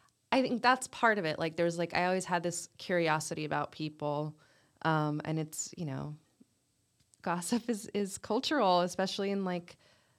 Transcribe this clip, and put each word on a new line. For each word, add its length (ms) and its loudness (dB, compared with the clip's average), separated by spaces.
I 100 4
think 200 0
that's 260 4
part 300 4
of 60 0
it. 140 0
Like, 180 -2
there's, 220 2
like, 160 -2
I 120 2
always 180 2
had 180 0
this 260 -4
curiosity 680 0
about 280 -4
people, 640 -4
um, 420 2
and 140 -2
it's, 400 -6
you 80 -6
know, 300 -8
gossip 480 -2
is, 240 -4
is 240 -2
cultural, 640 2
especially 480 -2
in, 160 -2
like, 320 -6